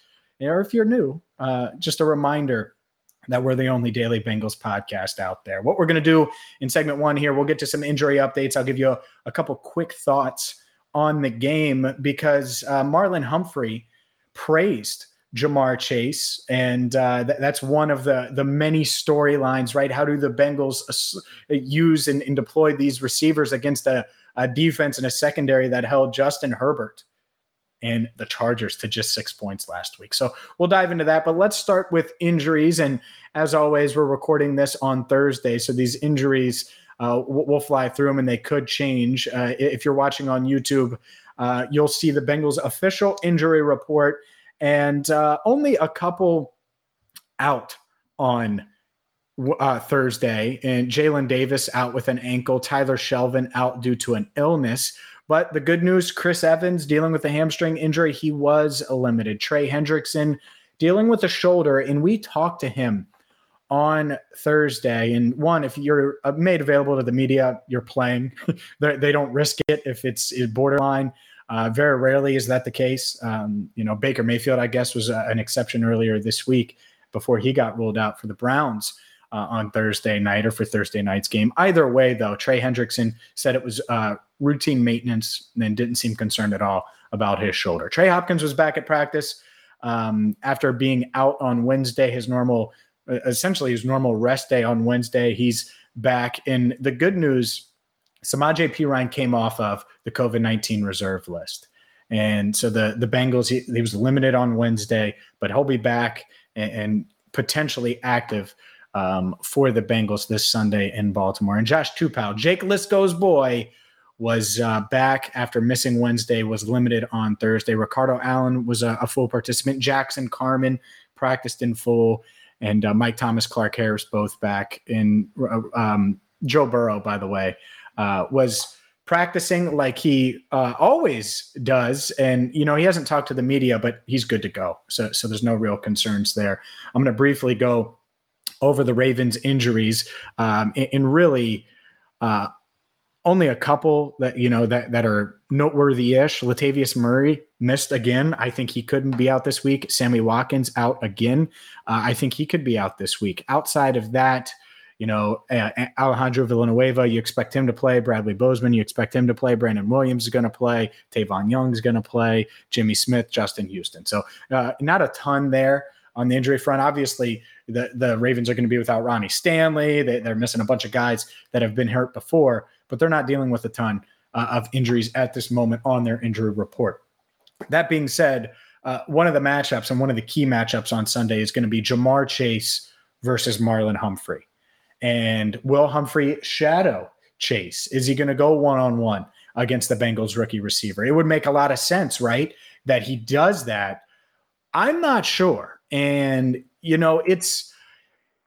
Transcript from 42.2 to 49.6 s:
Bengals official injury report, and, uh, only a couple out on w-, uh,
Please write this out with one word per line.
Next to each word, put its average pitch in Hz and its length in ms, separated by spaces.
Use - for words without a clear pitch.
Bengals 147 420
official 190 600
injury 165 400
report, 147 560
and, 143 500
uh, 151 340
only 277 300
a 160 140
couple 175 640
out 135 360
on 117 480
w-, 139 220
uh, 131 220